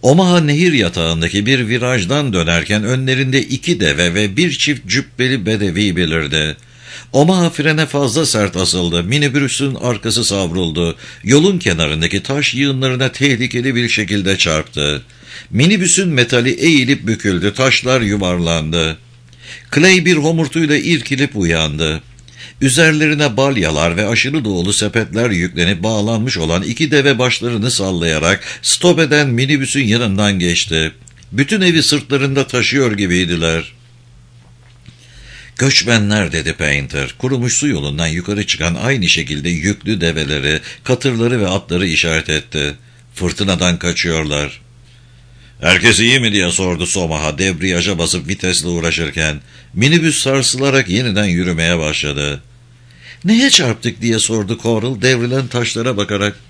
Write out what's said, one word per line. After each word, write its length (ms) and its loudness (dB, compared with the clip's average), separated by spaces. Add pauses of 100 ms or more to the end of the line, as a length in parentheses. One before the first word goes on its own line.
Omaha 380 6
nehir 340 2
yatağındaki 720 0
bir 220 2
virajdan 640 -2
dönerken 500 0
önlerinde 580 0
iki 380 -4
deve 340 0
ve 240 0
bir 140 2
çift 360 -4
cübbeli 580 -2
bedevi 500 0
belirdi. 600 -2 (560)
Omaha 360 4
frene 360 0
fazla 400 0
sert 320 0
asıldı. 460 0
Minibüsün 720 0
arkası 500 -2
savruldu. 680 -2 (280)
Yolun 360 4
kenarındaki 640 -2
taş 300 -2
yığınlarına 580 -2
tehlikeli 640 0
bir 140 0
şekilde 480 0
çarptı. 640 -2 (480)
Minibüsün 580 2
metali 440 2
eğilip 560 2
büküldü. 460 0
Taşlar 480 2
yuvarlandı. 960 0 (800)
Clay 300 4
bir 100 4
homurtuyla 640 0
irkilip 600 -2
uyandı. 640 0 (600)
Üzerlerine 760 2
balyalar 600 2
ve 100 0
aşırı 380 0
doğulu 280 0
sepetler 560 0
yüklenip 540 0
bağlanmış 540 0
olan 260 0
iki 280 -2
deve 280 2
başlarını 520 -2
sallayarak 720 0 (180)
stop 380 2
eden 300 2
minibüsün 540 0
yanından 560 0
geçti. 520 0 (400)
Bütün 300 0
evi 220 4
sırtlarında 640 0
taşıyor 440 0
gibiydiler. 720 0 (1900)
"Göçmenler," 760 2
dedi 220 -4
Painter. 640 -2
Kurumuş 360 -2
su 140 0
yolundan 400 -2
yukarı 400 -4
çıkan 280 -2
aynı 340 -2
şekilde 400 -2
yüklü 520 -2
develeri, 580 0 (240)
katırları 560 0
ve 80 0
atları 400 -2
işaret 420 0
etti. 460 -4 (400)
"Fırtınadan 640 -2
kaçıyorlar." 840 -2 (1000)
"Herkes 380 4
iyi 200 4
mi?" 120 0
diye 200 2
sordu 340 -2
Somaha 520 -2
debriyaja 600 -2
basıp 300 -2
vitesle 400 -4
uğraşırken. 720 -2 (320)
Minibüs 500 2
sarsılarak 680 0
yeniden 360 0
yürümeye 540 0
başladı. 600 -4 (840)
"Neye 240 4
çarptık?" 520 0
diye 180 0
sordu 440 -2
Coral 380 -2
devrilen 460 0
taşlara 500 -2
bakarak. 420 -2 (100)